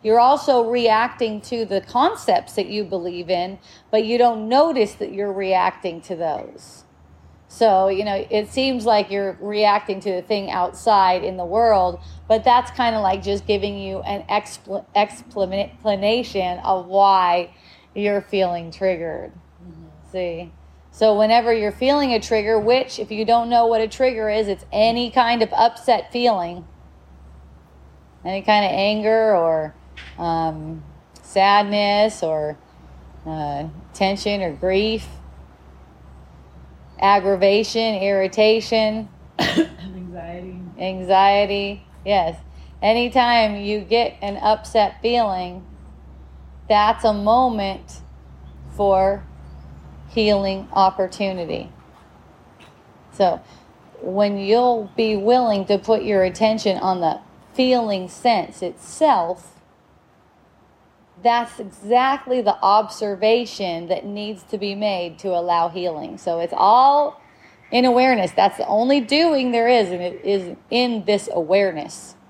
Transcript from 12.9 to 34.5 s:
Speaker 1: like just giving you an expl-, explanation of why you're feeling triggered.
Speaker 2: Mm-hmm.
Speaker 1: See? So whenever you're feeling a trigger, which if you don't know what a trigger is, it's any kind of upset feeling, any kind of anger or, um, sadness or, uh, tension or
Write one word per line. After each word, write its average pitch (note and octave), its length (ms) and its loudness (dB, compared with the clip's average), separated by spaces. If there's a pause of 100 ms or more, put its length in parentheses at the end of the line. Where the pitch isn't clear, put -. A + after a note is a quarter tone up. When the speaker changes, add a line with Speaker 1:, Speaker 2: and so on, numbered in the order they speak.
Speaker 1:
like G3 200 -2
just G3+ 240 -4
giving G3+ 320 -2
you F#3+ 260 -8
an G3+ 260 -8
expl-, - 560 -6 (100)
explanation G3+ 1600 -2
of F#3 260 -2
why F#3 680 4 (400)
you're G3+ 280 -2
feeling F3 500 -4
triggered. E3+ 640 -4 (280)
Speaker 2:
Mm-hmm. E3 260 -20 (260)
Speaker 1:
See? F3 380 -8 (400)
So G#3+ 260 4
whenever A3+ 340 4
you're G#3 220 0
feeling C#4 400 0
a G#3+ 80 0
trigger, A3 360 0
which A#3+ 420 0
if G#3+ 120 -8
you G#3+ 140 -4
don't A#3 240 2
know A#3 160 4
what A3+ 160 2
a A3+ 80 -2
trigger A3 400 -2
is, G#3 180 -2
it's G3 240 -6
any A#3 400 0
kind A#3+ 300 2
of A3 100 0
upset A3 580 2
feeling, F#3 560 -2 (1600)
any G3 200 -6
kind G#3 200 4
of F#3+ 80 0
anger G#3+ 640 2
or, D#3+ 400 0 (420)
um, D#3+ 680 -4 (380)
sadness G3+ 1000 2
or, D3+ 340 -4 (680)
uh, D3+ 420 -8 (260)
tension G3 480 -4
or E3+ 120 -4